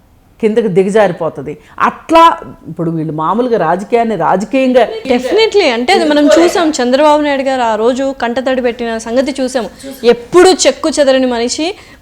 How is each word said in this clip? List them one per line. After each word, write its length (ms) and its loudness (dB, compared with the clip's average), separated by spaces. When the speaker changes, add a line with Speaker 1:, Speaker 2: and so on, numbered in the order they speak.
Speaker 1:
కిందకి 280 0
దిగజారిపోతది. 880 -2
అట్లా 560 2
ఇప్పుడు 220 -6
వీళ్ళు 220 -4
మామూలుగా 460 -2
రాజకీయాన్ని 580 -2
రాజకీయంగా 720 0
Speaker 2:
Definitely. 640 0
అంటే 200 -2
అది 120 2
మనం 240 2
చూసాం, 340 2
చంద్రబాబు 400 2
నాయుడు 200 -2
గారు 180 -2
ఆ 140 0
రోజు 480 -2
కంటతడి 400 -2
పెట్టిన 360 -4
సంగతి 440 -2
చూసాం. 240 -4
ఎప్పుడు 440 2
చెక్కు 420 0
చెదరని 260 2
మనిషి 500 -4